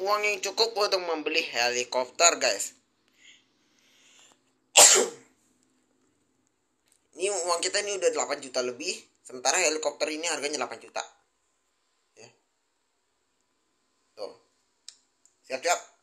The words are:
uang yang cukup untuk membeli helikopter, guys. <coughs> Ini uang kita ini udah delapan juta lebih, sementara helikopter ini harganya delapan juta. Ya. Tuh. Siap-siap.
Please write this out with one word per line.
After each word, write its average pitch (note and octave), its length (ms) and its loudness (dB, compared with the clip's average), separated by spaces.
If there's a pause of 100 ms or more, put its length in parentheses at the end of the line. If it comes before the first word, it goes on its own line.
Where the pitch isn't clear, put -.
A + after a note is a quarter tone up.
uang G#3 220 0
yang G#3 160 -2
cukup G#3 320 -2
untuk G3 320 0
membeli D#3+ 400 -2
helikopter, B2+ 960 2
guys. A2 320 0 (2000)
<coughs> - 80 6 (2500)
Ini F#3+ 80 -2
uang F3 320 -2
kita F#3 240 -2
ini G3+ 160 -6
udah E3+ 80 4
delapan C#3+ 320 -2
juta B2+ 240 -4
lebih, D3 320 -8 (240)
sementara B2+ 400 -2
helikopter D3+ 480 -2
ini D#3 240 -8
harganya C#3+ 320 -4
delapan A2+ 160 -12
juta. - 240 -10 (1120)
Ya. A2 160 -20 (1800)
Tuh. - 240 -14 (1040)
Siap-siap. C3 360 -2 (220)